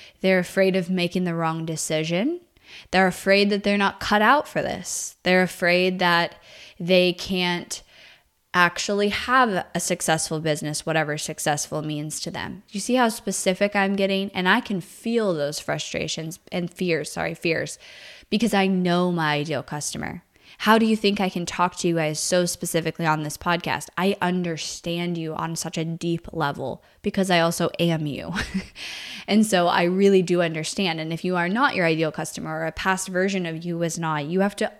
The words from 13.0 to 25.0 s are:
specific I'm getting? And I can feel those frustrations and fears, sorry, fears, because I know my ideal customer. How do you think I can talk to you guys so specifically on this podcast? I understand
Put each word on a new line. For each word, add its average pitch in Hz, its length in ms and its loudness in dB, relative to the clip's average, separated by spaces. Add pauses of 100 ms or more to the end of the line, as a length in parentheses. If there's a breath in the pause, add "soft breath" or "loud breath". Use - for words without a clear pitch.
specific 202 680 -2
I'm 196 200 2
getting? 196 360 0
And 185 180 0
I 214 100 6
can 196 220 -4
feel 220 540 -2
those 147 240 -4
frustrations 160 800 -6 (120)
and 175 200 -4
fears, 160 400 -2
sorry, 165 240 -4
fears, 160 420 -2 (540 loud breath)
because 214 240 2
I 196 100 4
know 180 460 2
my 160 240 0
ideal 147 260 -2
customer. - 640 -8 (340 loud breath)
How 220 220 4
do 226 80 4
you 220 100 2
think 202 240 0
I 185 80 0
can 175 160 -4
talk 180 320 -2
to - 100 0
you 170 100 2
guys 156 220 0
so 180 260 2
specifically 170 600 -2
on 156 160 2
this 151 160 -6
podcast? 170 500 -2 (100)
I 190 220 2
understand 175 960 -4